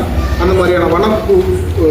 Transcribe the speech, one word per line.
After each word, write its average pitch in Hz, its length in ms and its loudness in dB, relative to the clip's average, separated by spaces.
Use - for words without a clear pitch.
அந்த 185 140 0
மாதிரியான 180 300 0
வனப்பு-, 185 720 0